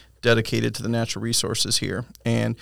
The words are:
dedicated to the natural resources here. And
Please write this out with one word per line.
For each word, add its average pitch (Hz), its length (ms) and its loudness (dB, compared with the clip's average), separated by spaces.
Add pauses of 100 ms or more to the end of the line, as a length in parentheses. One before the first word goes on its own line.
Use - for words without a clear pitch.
(220)
dedicated 113 540 2
to - 80 -10
the 113 60 -4
natural 117 340 -2
resources - 540 0
here. 98 280 -2 (180)
And 117 380 2